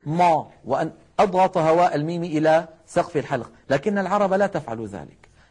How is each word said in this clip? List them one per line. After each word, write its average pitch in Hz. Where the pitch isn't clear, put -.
ما، 160
وأن 147
أضغط 185
هواء 165
الميم 165
إلى 160
سقف -
الحلق، 123
لكن 147
العرب 196
لا 196
تفعل 120
ذلك. 98